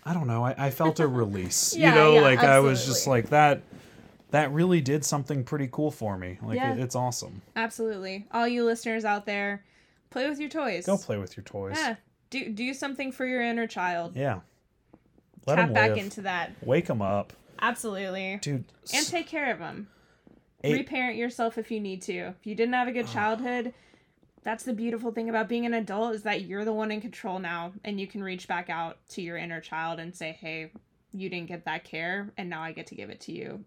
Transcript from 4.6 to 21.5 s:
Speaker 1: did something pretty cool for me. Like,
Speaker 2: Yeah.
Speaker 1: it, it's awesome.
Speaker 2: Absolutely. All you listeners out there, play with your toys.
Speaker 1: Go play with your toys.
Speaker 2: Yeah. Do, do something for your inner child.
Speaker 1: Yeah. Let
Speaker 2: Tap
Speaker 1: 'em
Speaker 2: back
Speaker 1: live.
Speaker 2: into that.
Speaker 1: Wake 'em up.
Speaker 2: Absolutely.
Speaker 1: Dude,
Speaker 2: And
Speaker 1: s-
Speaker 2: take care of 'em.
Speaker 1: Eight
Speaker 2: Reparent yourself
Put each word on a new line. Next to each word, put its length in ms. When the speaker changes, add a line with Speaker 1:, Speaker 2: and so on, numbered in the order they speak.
Speaker 1:
did 240
something 400
pretty 280
cool 180
for 260
me. 280
Like, 140
Speaker 2:
Yeah. 160
Speaker 1:
it, 60
it's 160
awesome. 460
Speaker 2:
Absolutely. 760
All 160
you 160
listeners 400
out 220
there, 380
play 180
with 100
your 100
toys. 360
Speaker 1:
Go 100
play 220
with 180
your 80
toys. 360
Speaker 2:
Yeah. 160
Do, 220
do 240
something 360
for 140
your 160
inner 240
child. 500
Speaker 1:
Yeah. 260
Let 80
Speaker 2:
Tap 140
Speaker 1:
'em 40
Speaker 2:
back 160
Speaker 1:
live. 80
Speaker 2:
into 240
that. 300
Speaker 1:
Wake 260
'em 140
up. 320
Speaker 2:
Absolutely. 840
Speaker 1:
Dude, 220
Speaker 2:
And 120
Speaker 1:
s- 40
Speaker 2:
take 160
care 260
of 80
'em. 280
Speaker 1:
Eight 100
Speaker 2:
Reparent 440
yourself 400